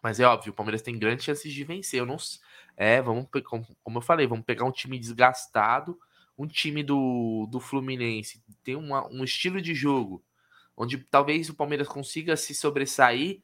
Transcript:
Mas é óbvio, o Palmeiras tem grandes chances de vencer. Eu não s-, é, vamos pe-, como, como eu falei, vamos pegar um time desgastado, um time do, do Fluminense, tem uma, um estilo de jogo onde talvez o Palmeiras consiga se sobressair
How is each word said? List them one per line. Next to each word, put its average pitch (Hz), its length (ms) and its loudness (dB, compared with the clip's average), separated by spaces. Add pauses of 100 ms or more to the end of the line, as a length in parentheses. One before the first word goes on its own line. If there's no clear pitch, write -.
Mas 110 180 -2
é 123 60 8
óbvio, 117 260 6
o - 40 -16
Palmeiras 107 260 -2
tem 117 180 -8
grandes 117 240 0
chances 147 300 -4
de 139 100 -8
vencer. 160 380 -4
Eu 123 40 0
não 127 100 -6
s-, - 260 -12 (340)
é, 113 260 6
vamos 123 260 -2
pe-, 139 140 -4
como, 117 240 -10 (160)
como 117 180 -6
eu - 20 -4
falei, 151 260 4
vamos 117 160 -4
pegar 117 220 -2
um 131 60 0
time 127 280 -10
desgastado, 120 960 2 (400)
um 143 80 -8
time 151 380 -2
do, 123 680 0
do 123 120 -6
Fluminense, 123 800 -4 (180)
tem 131 140 -6
uma, 143 320 -4
um 131 160 -6
estilo 185 380 -2
de 165 120 -4
jogo 127 480 0 (540)
onde 120 220 -6
talvez 143 500 2
o 156 80 -14
Palmeiras 147 320 -2
consiga 156 480 -4
se - 180 -8
sobressair 139 920 2